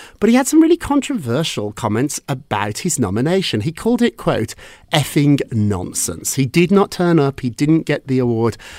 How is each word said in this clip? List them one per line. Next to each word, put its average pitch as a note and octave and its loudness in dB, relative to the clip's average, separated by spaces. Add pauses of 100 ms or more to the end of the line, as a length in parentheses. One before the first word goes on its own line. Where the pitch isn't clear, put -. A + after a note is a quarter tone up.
(200)
but A3 2
he A#3 6
had C4 4
some D#4 4
really D#4+ 6
controversial D#3+ -2
comments A2+ -2
about G#2+ -4
his - -4
nomination. B2+ 0
He B2 -4
called A#3 -2
it, A#3+ 2
quote, A2+ -2 (360)
"effing C#3+ 2 (140)
nonsense." F#2 -4
He C3+ 0
did E3+ 2
not G3+ 4
turn F3 2
up. C#3 0
He B2 -4
didn't D3+ 0
get - -4
the B2+ 0
award. A#2 0 (220)